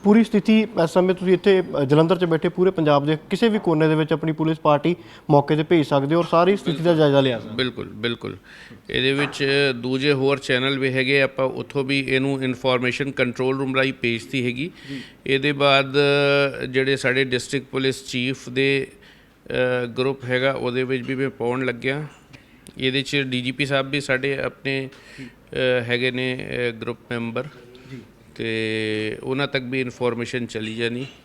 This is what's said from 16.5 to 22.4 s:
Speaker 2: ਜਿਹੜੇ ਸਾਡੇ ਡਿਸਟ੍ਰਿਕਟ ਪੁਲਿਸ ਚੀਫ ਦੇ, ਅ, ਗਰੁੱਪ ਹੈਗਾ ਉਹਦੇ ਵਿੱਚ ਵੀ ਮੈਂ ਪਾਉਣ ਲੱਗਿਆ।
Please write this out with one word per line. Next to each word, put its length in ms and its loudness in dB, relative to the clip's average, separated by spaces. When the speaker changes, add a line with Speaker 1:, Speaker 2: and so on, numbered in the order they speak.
Speaker 2:
ਜਿਹੜੇ 280 0
ਸਾਡੇ 260 0
ਡਿਸਟ੍ਰਿਕਟ 420 -2
ਪੁਲਿਸ 400 -4
ਚੀਫ 440 -6
ਦੇ, 380 0
ਅ, 380 -2
ਗਰੁੱਪ 400 -4
ਹੈਗਾ 260 0
ਉਹਦੇ 320 -2
ਵਿੱਚ 200 -2
ਵੀ 120 -4
ਮੈਂ 140 -4
ਪਾਉਣ 360 -2
ਲੱਗਿਆ। 420 -4